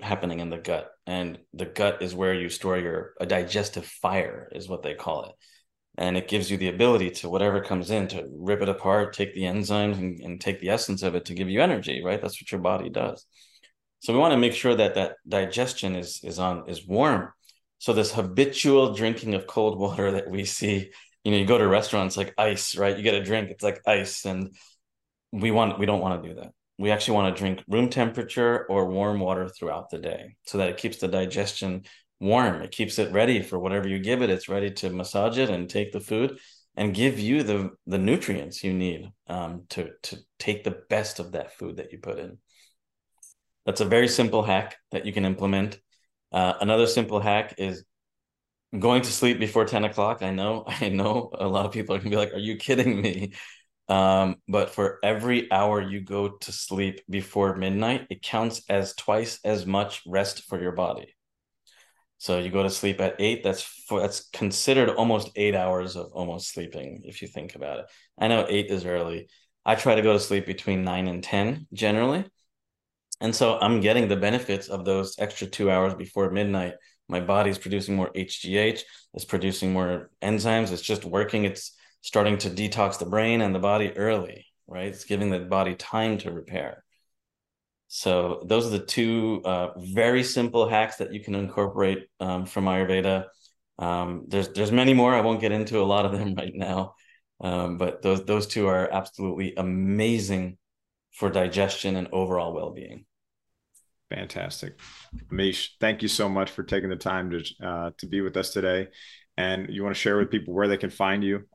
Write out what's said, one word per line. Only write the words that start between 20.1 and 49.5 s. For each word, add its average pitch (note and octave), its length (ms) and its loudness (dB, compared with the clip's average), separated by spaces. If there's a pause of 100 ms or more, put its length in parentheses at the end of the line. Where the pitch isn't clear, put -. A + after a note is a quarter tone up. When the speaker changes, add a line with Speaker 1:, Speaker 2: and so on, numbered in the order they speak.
Speaker 1:
that F#2+ 180 -4
we G2 140 -4
see, G2 460 -2 (340)
you G#2 80 2
know, G#2 60 6
you G2 80 4
go A#2+ 120 6
to G#2 80 6
restaurants, G2 500 2
like G2 220 -4
ice, G#2+ 380 0
right? G2 200 2
You G#2 60 -8
get G#2+ 120 4
a G2+ 100 0
drink, G2+ 260 0
it's G2+ 140 -12
like G2+ 220 0
ice. G2+ 400 0
And F#2+ 280 -4 (760)
we A2 180 0
want, G#2+ 280 2
we G2+ 80 2
don't G2+ 160 2
wanna F2+ 200 -2
do E2+ 120 -12
that. - 180 -16 (240)
We G2+ 140 0
actually G#2+ 240 2
wanna F#2+ 200 4
drink F#2+ 340 -2
room A#2+ 200 4
temperature A#2+ 800 0
or F#2+ 220 2
warm G2+ 280 0
water F#2 300 0
throughout E2+ 400 -6
the E2 100 -10
day - 460 -10
so - 140 -6
that F#2 100 2
it F2 80 -4
keeps - 220 -6
the F#2 100 -2
digestion F#2 760 -2 (360)
warm. G2 420 2
It - 80 -10
keeps - 280 -4
it F#2+ 140 0
ready A2 300 4
for F#2 160 -4
whatever F#2+ 300 -2
you F#2+ 100 -2
give A#2 240 0
it. A2 80 2
It's F#2 180 -2
ready G2 220 -2
to G2 180 -6
massage G2 480 -2
it B2+ 140 2
and F2+ 180 -4
take G#2 240 -4
the G#2 80 -6
food A2 380 -2 (360)
and G2+ 200 0
give A#2 240 2
you B2 240 2
the, G2+ 280 0 (160)
the F#2+ 120 -2
nutrients F#2+ 680 0
you F#2+ 80 -2
need, F#2 380 -4 (160)
um, F2 440 -8
to, E2 200 -8 (140)
to - 140 -12 (200)
take - 260 -4
the G2+ 140 -4 (100)
best G#2 300 -2
of F2+ 140 -10
that E2+ 260 -8
food F2 180 -10
that - 160 -12
you - 60 -18
put - 200 -10
in. E2 200 -14 (1300)
That's G#2 160 0
a - 20 4
very A#2 240 6
simple A2+ 360 2
hack G2 320 0 (160)
that F#2+ 120 -4
you G#2 80 -6
can G2 140 2
implement. G2 520 0 (540)
Uh, F#2 280 2
another A2 260 4
simple A2 340 2
hack G#2 380 0
is F#2+ 260 -4 (920)
going A#2+ 240 6
to A#2+ 100 -4
sleep A#2+ 280 4
before A2 240 4